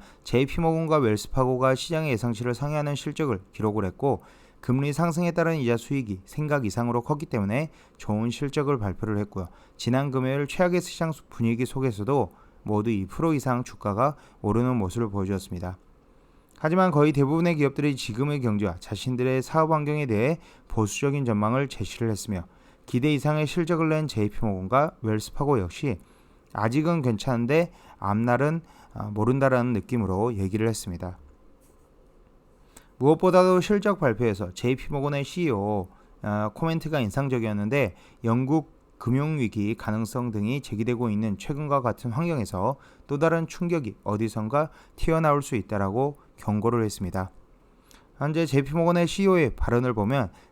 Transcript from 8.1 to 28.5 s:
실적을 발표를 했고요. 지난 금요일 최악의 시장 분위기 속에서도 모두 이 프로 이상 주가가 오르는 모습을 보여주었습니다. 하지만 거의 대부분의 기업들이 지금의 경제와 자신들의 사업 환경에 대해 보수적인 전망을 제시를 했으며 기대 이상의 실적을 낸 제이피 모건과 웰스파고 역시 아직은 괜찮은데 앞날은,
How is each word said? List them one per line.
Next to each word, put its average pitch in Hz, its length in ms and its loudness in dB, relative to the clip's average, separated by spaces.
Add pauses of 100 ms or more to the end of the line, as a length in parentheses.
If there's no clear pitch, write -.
실적을 139 500 -2
발표를 104 400 -2
했고요. 98 300 -6 (260)
지난 131 340 0
금요일 131 380 -2
최악의 180 340 2
시장 165 300 -4 (180)
분위기 117 360 0
속에서도 120 680 -2 (300)
모두 104 260 0
이 98 160 0
프로 160 280 0
이상 123 320 0
주가가 117 500 -2 (260)
오르는 120 360 2
모습을 107 320 -2
보여주었습니다. 95 680 -4 (800)
하지만 185 300 4
거의 151 220 6
대부분의 156 460 2
기업들이 143 380 0
지금의 139 460 -4
경제와 104 380 0
자신들의 127 640 -2
사업 160 280 0
환경에 147 360 0
대해 123 320 2 (280)
보수적인 139 560 0
전망을 117 440 0
제시를 113 420 -4
했으며 101 360 -4 (420)
기대 139 260 2
이상의 151 320 0
실적을 160 440 0
낸 156 180 0
제이피 104 360 -2
모건과 107 580 0
웰스파고 117 580 0
역시 95 380 -4 (560)
아직은 151 500 0
괜찮은데 123 680 0 (280)
앞날은, 120 640 2 (320)